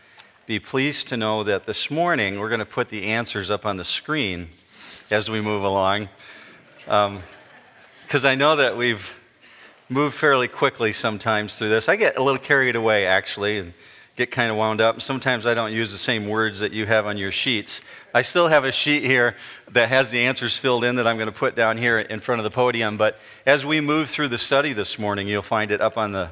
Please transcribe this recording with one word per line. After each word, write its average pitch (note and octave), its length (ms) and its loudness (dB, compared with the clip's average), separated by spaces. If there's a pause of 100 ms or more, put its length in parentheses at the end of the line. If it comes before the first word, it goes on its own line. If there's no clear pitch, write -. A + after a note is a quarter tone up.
(460)
be A2 120 -4
pleased C#3 480 -4
to B2+ 100 -6
know A2 280 0
that G2 200 -2
this - 280 -6
morning C#3 480 0
we're G#2+ 80 -4
gonna A2 180 -2
put B2 220 -4
the G#2 160 -8
answers A2 440 -4
up G2+ 160 -2
on G2+ 120 -2
the F2 80 -8
screen F#2+ 640 -4 (640)
as G#2+ 180 0
we A2 100 -2
move G#2 220 -2
along. G2 460 0 (800)
Um, G2+ 340 0 (840)
'cause C#3+ 160 0
I C3 100 4
know D3 220 4
that B2 200 2
we've A#2 380 -2 (760)
moved C#3 280 0
fairly C3+ 320 4
quickly B2 440 0
sometimes G#2+ 640 -2
through G#2+ 120 -2
this. A2 200 2
I F3 60 6
get G#3 220 2
a B2 80 0
little C3+ 160 2
carried C3 340 2
away, A2 320 2
actually, G2+ 520 0
and E2+ 160 -10 (420)
get B2 160 -2
kinda A#2 220 0
wound A2 280 0
up. A2+ 180 2
Sometimes B2 460 -2
I A#2 80 2
don't A2+ 180 -2
use A2 200 -2
the G2 60 -10
same A2 300 -2
words G#2+ 300 -2
that G#2 140 -2
you G#2+ 120 -4
have G#2+ 220 2
on G#2 100 -4
your G2 160 -4
sheets. - 480 -4 (320)
I A#2+ 80 2
still E3+ 280 2
have D3+ 160 4
a C3 80 -2
sheet D3 300 0
here B2 320 2 (340)
that A#2 200 4
has C3 220 2
the A#2+ 160 -2
answers B2 320 -2
filled B2 260 2
in B2 120 2
that A#2+ 100 2
I'm A2+ 100 2
gonna A2 160 -4
put - 220 -2
down A2+ 240 2
here A#2 200 2
in G#2+ 220 -6
front A#2+ 180 -2
of A2 60 -2
the G#2+ 60 -2
podium. A#2 480 0
But G#2+ 200 2 (280)
as C3+ 180 4
we D#3 160 0
move D3+ 300 0
through D3 180 -2
the A#2+ 80 -4
study C#3 380 0
this G#2 240 -4
morning, G2+ 280 -2
you'll G#2 140 -2
find G#2+ 300 -2
it G#2 100 0
up A2 160 0
on G#2+ 160 -2
the, F#2 200 -4